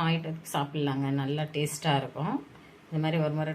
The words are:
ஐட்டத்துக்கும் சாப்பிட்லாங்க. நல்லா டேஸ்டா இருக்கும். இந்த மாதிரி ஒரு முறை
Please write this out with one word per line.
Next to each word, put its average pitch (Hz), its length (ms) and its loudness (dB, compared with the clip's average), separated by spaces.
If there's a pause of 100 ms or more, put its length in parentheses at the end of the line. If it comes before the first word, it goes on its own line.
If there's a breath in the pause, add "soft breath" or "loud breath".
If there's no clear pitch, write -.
(120)
ஐட்டத்துக்கும் 160 420 -2
சாப்பிட்லாங்க. 143 560 0 (120)
நல்லா 147 220 0 (120)
டேஸ்டா 147 420 2
இருக்கும். 139 380 -2 (500 loud breath)
இந்த 156 180 -4
மாதிரி 160 200 2
ஒரு 151 160 0
முறை 156 160 -2